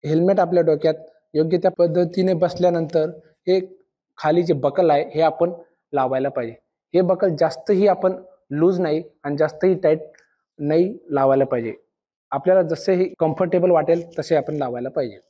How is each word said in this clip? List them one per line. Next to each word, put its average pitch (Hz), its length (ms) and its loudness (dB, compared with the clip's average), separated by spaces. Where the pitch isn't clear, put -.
हेल्मेट 175 340 2
आपल्या 175 220 2
डोक्यात 156 320 0
योग्य 160 240 0
त्या 185 120 2
पद्धतीने 175 640 0
बसल्यानंतर 170 840 0
हे - 680 -4
खाली 165 260 0
जे 165 120 0
बकल 147 360 2
आहे 147 140 2
हे 156 60 -2
आपण 165 320 0
लावायला 131 360 0
पाहिजे. 117 260 -6
हे 175 60 4
बकल 180 380 0
जास्तही 185 480 0
आपण 185 360 0
लूज 170 300 2
नाही 160 220 -2
आणि 143 140 -4
जास्तही 160 380 0
टाईट 160 260 0
नाही 165 400 0
लावायला 135 340 2
पाहिजे. 117 300 -6
आपल्याला 185 320 2
जसेही 180 560 -2
कम्फर्टेबल 175 520 0
वाटेल 165 340 2
तसे 160 180 -2
आपण 151 180 -2
लावायला 123 340 -6
पाहिजे. 123 300 -6